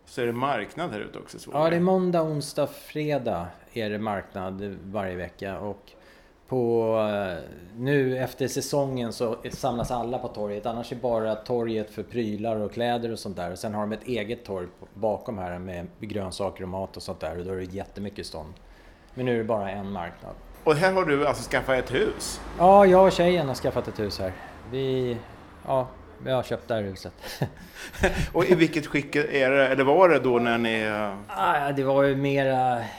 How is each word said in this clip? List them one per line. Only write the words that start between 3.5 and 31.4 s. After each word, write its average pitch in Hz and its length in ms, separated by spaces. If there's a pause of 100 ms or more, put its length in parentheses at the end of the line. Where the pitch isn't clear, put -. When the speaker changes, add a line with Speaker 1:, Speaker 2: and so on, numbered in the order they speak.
Speaker 2:
är 110 160
det 104 100
marknad 98 840
varje 95 320
vecka. 92 440
Och 101 320 (560)
på, 117 480 (180)
eh, 92 300 (340)
nu 131 400
efter 131 300
säsongen 131 680
så 117 220 (160)
samlas 120 400
alla 120 280
på 123 80
torget. 104 380
Annars 117 260
är 131 40
bara 113 400
torget 113 560
för 107 120
prylar 110 520
och 104 180
kläder 117 380
och 110 80
sånt 98 160
där. 87 160
Och 90 80
sen 110 140
har 107 80
de 104 100
ett 113 160
eget 117 380
torg 92 220 (260)
bakom 101 440
här 90 220
med 90 280 (120)
grönsaker 101 640
och 92 60
mat 92 280
och 85 60
sånt 92 160
där. 80 200
Och 87 60
då 92 60
är 95 60
det 92 60
jättemycket 95 600
stånd. 80 280 (600)
Men 127 120
nu 123 80
är 117 40
det 113 60
bara 107 280
en 98 200
marknad. 87 420 (300)
Speaker 1:
Och 160 120
här 190 180
har 185 120
du 147 220
alltså 117 220
skaffat 131 280
ett 120 160
hus? - 480 (160)
Speaker 2:
Ja, 196 280
jag 185 200
och 185 60
tjejen 175 360
har 127 80
skaffat 123 320
ett 107 120
hus 104 200
här. 95 120 (400)
Vi, 131 460 (500)
ja, 131 200 (360)
vi 131 80
har 127 120
köpt - 240
det 120 60
här 110 100
huset. 95 300 (640)
<laughs> - 540
Speaker 1:
Och 175 120
i 185 100
vilket 156 320
skick 143 280
är 143 360
det? 139 160
Eller 135 160
var 165 260
det 151 100
då 123 200
när 117 180
ni, 113 240
eh, 107 320 (140)
Speaker 2:
Ah, 170 400